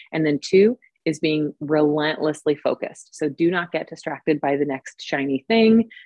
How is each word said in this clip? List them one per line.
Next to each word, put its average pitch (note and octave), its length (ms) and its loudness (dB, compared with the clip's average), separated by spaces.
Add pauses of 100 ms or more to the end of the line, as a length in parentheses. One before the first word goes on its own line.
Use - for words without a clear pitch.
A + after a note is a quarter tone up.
(100)
And D#3+ 160 -2
then D3 140 0
two G#3 400 4 (240)
is D#3 160 -4
being D3+ 400 -2
relentlessly D3+ 960 0
focused. - 580 -8
So D#3 140 -4
do E3+ 240 0
not F3 180 -4
get D#3+ 180 -6
distracted D3+ 520 -4
by C#3 160 0
the C#3+ 80 0
next C3+ 360 -8
shiny C#3 460 -4
thing. A3+ 440 4 (160)